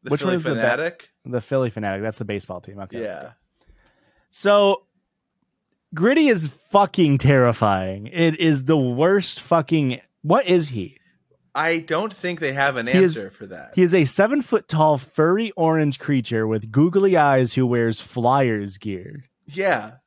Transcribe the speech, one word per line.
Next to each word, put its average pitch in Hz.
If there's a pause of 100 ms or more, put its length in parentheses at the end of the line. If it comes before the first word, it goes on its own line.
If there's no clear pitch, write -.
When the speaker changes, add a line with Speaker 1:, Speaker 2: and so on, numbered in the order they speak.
Speaker 1:
The 127
Speaker 2:
Which 147
Speaker 1:
Philly 175
Speaker 2:
one 185
is 160
the 160
ba- 135
Speaker 1:
Fanatic? 123 (160)
Speaker 2:
The 123
Philly 131
Fanatic. 101
That's 110
the 113
baseball 95
team. 101
Okay. 104
Speaker 1:
Yeah. 85 (1000)
Speaker 2:
So 202 (1080)
Gritty 269
is 170
fucking 165
terrifying. 107
It 165
is 151
the 156
worst 147
fucking. 151 (220)
What 196
is 175
he? 101 (560)
Speaker 1:
I 160
don't 165
think 175
they 143
have 139
an 117
Speaker 2:
He 131
is 180
Speaker 1:
answer 98
for -
that. 90
Speaker 2:
he 185
is 170
a 175
seven-foot-tall 185
furry 185
orange 160
creature 117
with 110
googly 175
eyes 135
who 131
wears 117
Flyers 117
gear. 101 (220)
Speaker 1:
Yeah. 143 (120)